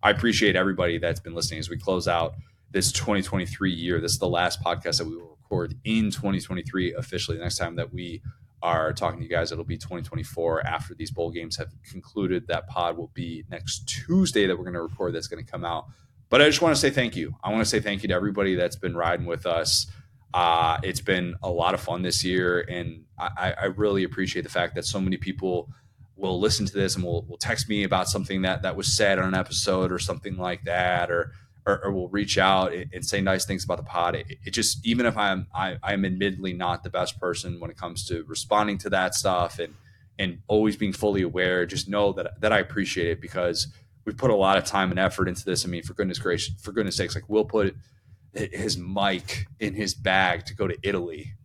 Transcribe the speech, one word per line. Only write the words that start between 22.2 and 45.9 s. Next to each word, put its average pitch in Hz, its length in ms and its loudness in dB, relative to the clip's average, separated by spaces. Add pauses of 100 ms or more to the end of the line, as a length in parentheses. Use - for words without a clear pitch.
year, 90 380 2
and 87 440 -8 (140)
I, 90 200 -6
I, 92 140 0
I - 120 -4
really 98 400 2
appreciate 90 380 -4
the 82 80 -8
fact 87 240 0
that 87 100 -4
so 98 160 -2
many 95 160 0
people 92 540 -4 (440)
will 92 240 -2
listen 104 280 2
to 95 80 -4
this 95 200 0
and 90 100 -2
will, 87 220 -2
will - 120 -14
text - 320 -2
me 104 140 2
about 92 220 2
something 95 360 -2
that, 92 180 2
that 92 160 -2
was - 180 0
said 98 240 4
on 92 100 2
an 92 60 0
episode 92 560 2
or 90 80 -2
something 90 380 -4
like 90 280 -6
that, 87 460 2
or, 85 220 0 (320)
or, 98 200 2
or 98 60 -2
will 92 200 -2
reach 101 260 0
out 95 380 6
and, 90 180 -8
and 90 120 -8
say 98 180 0
nice 95 240 2
things 95 180 -4
about 87 140 -2
the - 60 -10
pod. 85 300 0
It, 76 120 -6 (180)
it 98 60 -10
just, - 360 -2
even 117 200 2
if 107 100 2
I'm, 95 380 0
I, 92 280 -2
I'm 98 220 0
admittedly 92 480 -2
not 87 320 -2
the 92 60 -8
best 90 280 -2
person 87 400 -4
when 82 120 -10
it - 80 -18
comes 85 300 -8
to 85 160 -4
responding 104 540 2
to 98 120 -6
that 92 240 2
stuff 90 440 2
and, 82 140 -6 (460)
and 90 300 -4
always 107 280 4
being 101 160 0
fully 98 300 2
aware, 90 420 2
just 92 240 -6
know 101 240 2
that, - 300 -6
that 107 100 4
I 107 60 6
appreciate 90 500 0
it 82 140 -2
because 90 460 0 (360)
we've 107 140 -6
put 131 120 4
a 107 60 6
lot 95 220 6
of 90 60 2
time 95 260 2
and 90 100 0
effort 92 280 2
into 90 180 -6
this. 90 180 0
I 90 40 -4
mean, 87 140 -4
for 92 120 -8